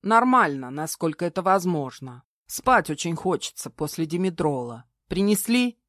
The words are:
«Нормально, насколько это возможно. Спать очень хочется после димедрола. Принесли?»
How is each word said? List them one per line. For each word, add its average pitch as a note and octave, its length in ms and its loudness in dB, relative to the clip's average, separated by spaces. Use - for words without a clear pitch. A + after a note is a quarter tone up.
«Нормально, G#3 680 2
насколько D#3+ 540 -4
это F3 160 -4
возможно. D#3+ 840 -2
Спать - 420 2
очень E3 260 -4
хочется - 540 -4
после D#3 360 -6
димедрола. D3+ 800 -4
Принесли?» A3+ 680 2